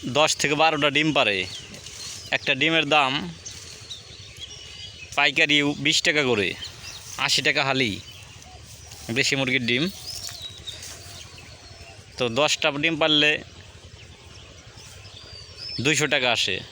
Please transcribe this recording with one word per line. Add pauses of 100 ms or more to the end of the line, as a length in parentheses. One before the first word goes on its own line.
দশ
থেকে
বারোটা
ডিম
পাড়ে। (840)
একটা
ডিমের
দাম (1800)
পাইকারি
বিশ
টাকা
করে, (640)
আশি
টাকা
হালি (1120)
দেশি
মুরগির
ডিম। (2250)
তো
দশটা
ডিম
পারলে (2500)
দুইশো
টাকা
আসে। (100)